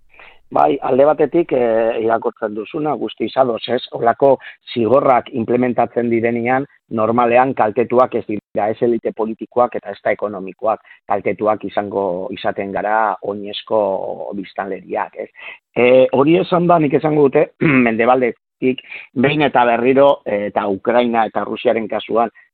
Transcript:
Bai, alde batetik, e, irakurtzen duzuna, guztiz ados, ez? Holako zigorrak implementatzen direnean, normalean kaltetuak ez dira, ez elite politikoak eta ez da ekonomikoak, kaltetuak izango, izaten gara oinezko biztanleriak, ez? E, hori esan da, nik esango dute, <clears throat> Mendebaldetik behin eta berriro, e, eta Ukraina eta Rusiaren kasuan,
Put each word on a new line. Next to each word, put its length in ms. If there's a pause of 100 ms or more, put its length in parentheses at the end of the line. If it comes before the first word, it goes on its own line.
(540)
Bai, 220 (100)
alde 220
batetik, 480
e, 60 (420)
irakurtzen 500
duzuna, 400
guztiz 460
ados, 220 (120)
ez? 60 (160)
Holako 400 (340)
zigorrak 640
implementatzen 800
direnean, 540 (280)
normalean 640
kaltetuak 560
ez 140
dira, 400
ez 180
elite 300
politikoak 640
eta 100
ez 140
da 100
ekonomikoak, 720 (260)
kaltetuak 560
izango, 380 (260)
izaten 460
gara 460
oinezko 580 (580)
biztanleriak, 880
ez? 20 (460)
E, 100 (280)
hori 260
esan 320
da, 80
nik 220
esango 260
dute, 220 (160)
<clears throat> 240
Mendebaldetik 960 (280)
behin 300
eta 240
berriro, 560
e, 300
eta 180
Ukraina 560
eta 180
Rusiaren 460
kasuan, 400 (240)